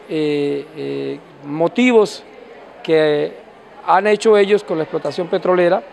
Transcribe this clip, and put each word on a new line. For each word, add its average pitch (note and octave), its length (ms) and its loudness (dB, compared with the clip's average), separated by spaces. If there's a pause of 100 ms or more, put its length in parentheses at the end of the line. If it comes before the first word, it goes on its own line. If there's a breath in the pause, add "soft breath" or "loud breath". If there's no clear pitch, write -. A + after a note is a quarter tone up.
eh, D3 580 -2 (120)
eh, C#3 420 -8 (260)
motivos G3 760 0 (600)
que D#3 500 0 (540)
han F#3 180 2
hecho G#3 320 4
ellos G3+ 260 2
con F3 140 -6
la D#3 60 -4
explotación D#3 440 -6
petrolera F3+ 540 0 (120)